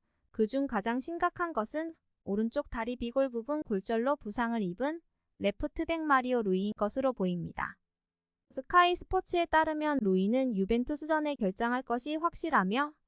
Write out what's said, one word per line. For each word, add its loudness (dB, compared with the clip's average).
그중 0
가장 -2
심각한 -2
것은 -4
오른쪽 -2
다리 -6
비골 0
부분 -6
골절로 -2
부상을 -4
입은 -4
레프트백 -2
마리오 2
루이인 0
것으로 0
보입니다. -4
스카이 4
스포츠에 0
따르면 2
루이는 2
유벤투스전에 0
결장할 -2
것이 -4
확실하며 2